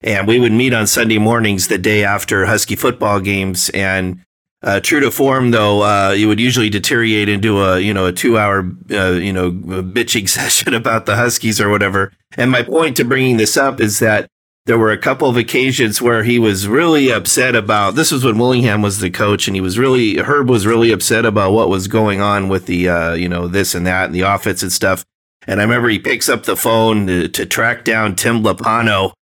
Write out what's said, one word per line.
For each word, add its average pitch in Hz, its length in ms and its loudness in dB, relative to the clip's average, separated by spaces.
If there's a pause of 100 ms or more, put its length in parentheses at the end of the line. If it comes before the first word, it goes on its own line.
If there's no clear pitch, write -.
And 101 260 -2
we 117 100 4
would 120 140 4
meet 123 220 2
on 110 120 0
Sunday 110 300 0
mornings 107 520 0
the 104 100 0
day 104 260 2
after 101 400 0
Husky 104 320 0
football 107 440 0
games. 95 500 -2
And, 95 560 -4 (360)
uh, 101 180 0
true 143 200 0
to 135 100 2
form, 131 420 2
though, 104 300 2
uh, 101 280 2
you 101 180 2
would 107 100 2
usually 123 300 0
deteriorate 107 640 0
into 101 320 0
a, 92 180 2
you 104 140 -2
know, 95 100 -2
a 90 80 0
two-hour, 101 580 0 (200)
uh, 95 220 0
you 92 200 -2
know, 92 180 -2
bitching 92 760 -4
<laughs> - 0 -
session - 460 -2
about 113 320 -2
the 104 100 0
Huskies 110 460 -2
or 101 80 0
whatever. 98 420 0 (240)
And 127 140 0
my 123 120 0
point 147 360 0
to 139 60 2
bringing 131 340 0
this 107 180 0
up 135 240 0
is 104 200 -2
that 107 280 0 (380)
there 117 120 2
were 110 120 4
a 104 80 -2
couple 135 300 0
of 120 80 2
occasions 127 680 0
where 117 220 2
he 120 160 2
was 98 260 2
really 143 440 2
upset 120 440 0
about, 104 400 0
this 156 160 0
was 131 140 -2
when 113 120 2
Willingham 120 460 2
was 101 160 -2
the 101 120 -4
coach, 101 360 0
and 98 80 -4
he 95 60 -2
was 95 180 -4
really, 123 380 2
Herb 139 340 0
was 107 160 2
really 117 240 4
upset 110 340 0
about 101 280 2
what 110 160 2
was 95 180 -2
going 107 340 0
on 101 280 0
with 95 180 -2
the, 90 220 0
uh, 85 240 0
you 87 160 -4
know, 87 180 -4
this 92 300 -2
and 90 100 -2
that 92 200 0
and 76 100 -6
the 92 60 0
offense 98 420 -2
and 90 80 -4
stuff. 95 320 -2 (420)
And 98 140 -2
I - 20 2
remember 120 260 0
he 113 120 0
picks - 280 -4
up 120 140 -2
the 98 140 -2
phone 113 500 0
to, 87 220 0
to - 180 -6
track 117 380 -2
down 110 320 0
Tim 117 260 0
Lapano 110 720 0 (140)